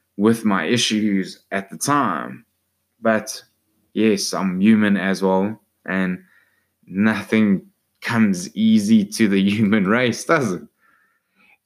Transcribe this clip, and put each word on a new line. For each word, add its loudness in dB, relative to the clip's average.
with 2
my 0
issues -2
at -8
the -16
time. -4
But -2
yes, 0
I'm -4
human 4
as -2
well, 0
and -4
nothing 0
comes 0
easy 4
to 0
the 2
<laughs> 2
human 0
race, 0
does 0
it? -8